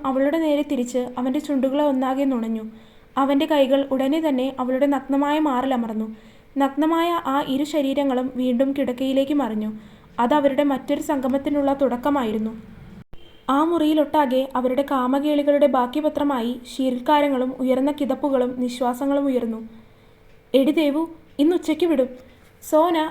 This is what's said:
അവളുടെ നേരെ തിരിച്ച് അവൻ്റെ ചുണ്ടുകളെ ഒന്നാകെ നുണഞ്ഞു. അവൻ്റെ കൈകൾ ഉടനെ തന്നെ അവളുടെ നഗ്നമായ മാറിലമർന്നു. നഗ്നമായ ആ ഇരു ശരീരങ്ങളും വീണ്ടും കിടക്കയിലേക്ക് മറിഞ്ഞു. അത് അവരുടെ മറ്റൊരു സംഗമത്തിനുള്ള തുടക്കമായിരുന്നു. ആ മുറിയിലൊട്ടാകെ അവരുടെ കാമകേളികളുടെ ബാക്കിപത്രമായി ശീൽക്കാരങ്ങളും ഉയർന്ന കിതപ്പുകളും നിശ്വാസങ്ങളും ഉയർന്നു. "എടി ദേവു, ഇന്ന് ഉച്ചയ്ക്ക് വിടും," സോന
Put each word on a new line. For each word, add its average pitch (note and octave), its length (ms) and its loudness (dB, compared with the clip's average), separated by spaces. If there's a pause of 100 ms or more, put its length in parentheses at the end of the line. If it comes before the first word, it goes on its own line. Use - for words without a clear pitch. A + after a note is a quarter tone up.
അവളുടെ C#4 340 2
നേരെ D4+ 240 2
തിരിച്ച് B3 380 -2 (160)
അവൻ്റെ C4 220 -2
ചുണ്ടുകളെ C#4 440 0
ഒന്നാകെ C4+ 420 0
നുണഞ്ഞു. A3+ 400 -2 (500)
അവൻ്റെ C#4 300 2
കൈകൾ C#4 340 4 (120)
ഉടനെ C4+ 300 0
തന്നെ C4+ 260 0 (120)
അവളുടെ B3+ 280 0
നഗ്നമായ C#4+ 520 0
മാറിലമർന്നു. B3 680 -2 (500)
നഗ്നമായ D#4 520 2 (160)
ആ C4+ 120 0 (100)
ഇരു C4+ 180 0
ശരീരങ്ങളും C4+ 720 0
വീണ്ടും B3+ 360 0
കിടക്കയിലേക്ക് C4+ 640 0
മറിഞ്ഞു. G#3+ 340 -2 (500)
അത് A#3+ 140 2
അവരുടെ C#4+ 300 2
മറ്റൊരു C#4+ 400 -2
സംഗമത്തിനുള്ള C#4 720 0
തുടക്കമായിരുന്നു. A#3+ 800 -2 (960)
ആ C#4 140 2
മുറിയിലൊട്ടാകെ D4+ 800 2 (140)
അവരുടെ B3+ 280 0
കാമകേളികളുടെ C#4+ 840 2
ബാക്കിപത്രമായി C#4 840 0 (120)
ശീൽക്കാരങ്ങളും C4 920 0
ഉയർന്ന C4 320 2
കിതപ്പുകളും C4+ 680 0
നിശ്വാസങ്ങളും B3 640 0
ഉയർന്നു. A#3 340 -2 (920)
"എടി C#4 280 4
ദേവു, D4 220 0 (360)
ഇന്ന് E4 160 4
ഉച്ചയ്ക്ക് E4 340 0
വിടും," C4 220 2 (520)
സോന D#4+ 340 2 (120)